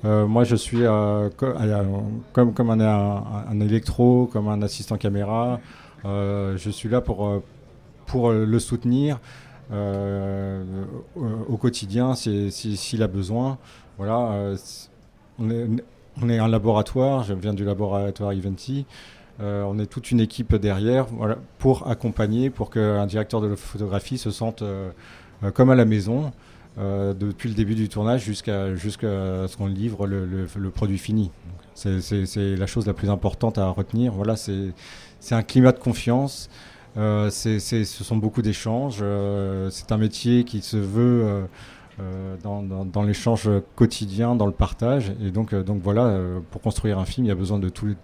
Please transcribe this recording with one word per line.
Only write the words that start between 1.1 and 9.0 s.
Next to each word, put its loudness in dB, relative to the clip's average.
co-, -2
euh, 0
comme, 6
comme 2
un, 4
un, 2
un 0
électro, 4
comme -2
un 0
assistant -4
caméra. 0
Euh, -2
je -6
suis -6
là 4
pour, -2
euh, -2
pour, 2
euh, 4
le 4
soutenir, 0